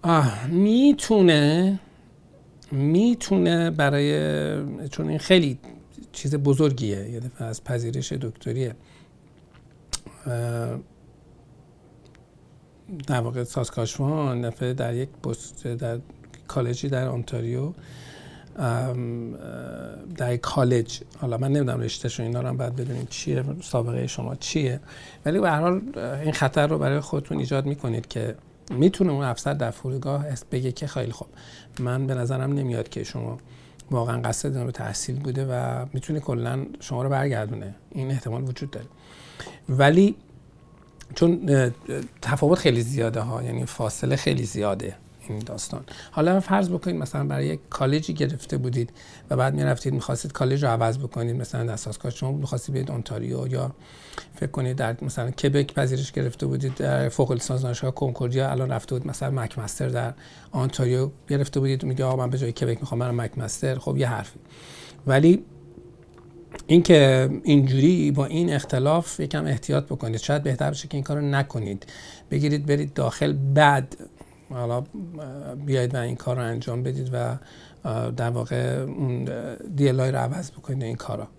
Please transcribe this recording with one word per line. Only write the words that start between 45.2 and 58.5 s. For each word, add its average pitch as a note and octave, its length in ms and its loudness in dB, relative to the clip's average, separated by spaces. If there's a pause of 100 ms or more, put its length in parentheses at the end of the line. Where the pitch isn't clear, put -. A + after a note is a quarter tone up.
این G#2+ 100 -4
داستان. - 440 -10 (280)
حالا F3 280 4
فرض F#3+ 300 2
بکنید F3 260 -2
مثلاً C#3+ 280 -4
برای C#3+ 240 -2
یک - 120 -2 (100)
کالجی D3 440 0
گرفته D3 440 -2
بودید B2 360 -2 (360)
و C#3 60 0
بعد C3 180 2
می‌رفتید C#3 400 0
می‌خواستید C3 380 -4
کالج C#3 320 0
رو C3+ 60 4
عوض A2+ 280 2
بکنید، A#2+ 380 -4
مثلاً A#2+ 280 -4
در A2+ 120 -4
ساسکاچوان B2 580 -6
می‌خواستید C#3 400 -4
بیاید C3 180 -2
آنتاریو، B2 560 -4
یا B2+ 240 -2 (640)
فکر C#3+ 160 -4
کنید B2+ 260 -2
در A#2 240 0
مثلاً C3 300 -4
کبک C#3 420 2
پذیرش C3 380 0
گرفته C3+ 340 -4
بودید، C3+ 300 -2
در C3+ 340 0
فوق C3 220 2
لیسانس B2+ 300 -2
دانشگاه C3 340 -4
کنکوردیا C3 540 0